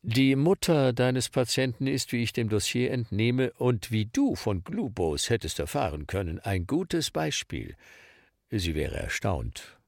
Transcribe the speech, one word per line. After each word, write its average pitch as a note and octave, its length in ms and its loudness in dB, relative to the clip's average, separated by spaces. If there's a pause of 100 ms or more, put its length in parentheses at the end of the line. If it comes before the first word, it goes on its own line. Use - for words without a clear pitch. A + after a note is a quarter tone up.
Die C3+ 340 4
Mutter D3 560 4
deines B2+ 360 2
Patienten C3 580 0
ist, C3+ 260 -2
wie A#2+ 100 0
ich A2+ 100 -2
dem A2+ 160 0
Dossier A2+ 440 0
entnehme, A#2+ 640 0
und A#2+ 360 0
wie G#2+ 160 2
du C4+ 300 0
von G2 260 -2
Glubose F#2+ 680 -2
hättest A2 280 -2
erfahren D2+ 480 -4
können, F#2 320 -4
ein F#2 280 -2
gutes E3 440 -2
Beispiel. - 640 -6 (760)
Sie F2 240 -2
wäre C#2+ 220 -2
erstaunt. - 920 -4